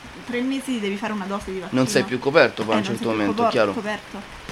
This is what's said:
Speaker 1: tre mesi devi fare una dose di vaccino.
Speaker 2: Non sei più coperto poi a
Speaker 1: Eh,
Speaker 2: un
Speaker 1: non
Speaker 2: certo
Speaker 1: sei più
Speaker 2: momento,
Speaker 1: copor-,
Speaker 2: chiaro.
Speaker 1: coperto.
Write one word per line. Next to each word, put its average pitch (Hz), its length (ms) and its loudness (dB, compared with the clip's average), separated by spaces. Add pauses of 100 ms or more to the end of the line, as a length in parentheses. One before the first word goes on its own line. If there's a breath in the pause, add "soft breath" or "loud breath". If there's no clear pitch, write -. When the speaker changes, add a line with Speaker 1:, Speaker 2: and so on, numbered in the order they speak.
(260)
Speaker 1:
tre 240 160 -2
mesi 262 380 -2
devi 202 160 -2
fare 214 180 -4
una 196 100 -4
dose 202 260 -4
di 190 100 -4
vaccino. 147 200 0
Speaker 2:
Non 127 80 4
sei 127 140 4
più 123 160 -2
coperto 135 460 4
poi 110 100 2
a - 20 6
Speaker 1:
Eh, 107 40 4
Speaker 2:
un 101 40 0
Speaker 1:
non - 0 -
Speaker 2:
certo 101 140 -2
Speaker 1:
sei 117 100 -2
più - 20 2
Speaker 2:
momento, 107 260 0
Speaker 1:
copor-, 226 160 2
Speaker 2:
chiaro. 107 200 4
Speaker 1:
coperto. 208 680 -8 (140)